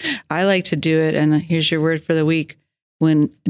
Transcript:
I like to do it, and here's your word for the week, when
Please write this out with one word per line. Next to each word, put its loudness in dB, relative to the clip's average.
I -2
like 0
to -2
do 0
it, 0
and 2
here's -2
your 0
word -2
for 0
the 2
week, -2
when 4